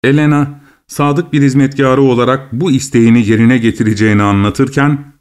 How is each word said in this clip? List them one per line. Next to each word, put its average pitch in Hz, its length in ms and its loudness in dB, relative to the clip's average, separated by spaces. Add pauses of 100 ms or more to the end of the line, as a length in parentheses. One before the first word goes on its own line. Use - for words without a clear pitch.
Elena, 143 580 0 (260)
sadık 147 460 -4
bir 143 100 0
hizmetkarı 135 600 0
olarak 127 500 0
bu 151 180 -4
isteğini 117 580 2
yerine 117 300 2
getireceğini 107 640 0
anlatırken 135 1000 -2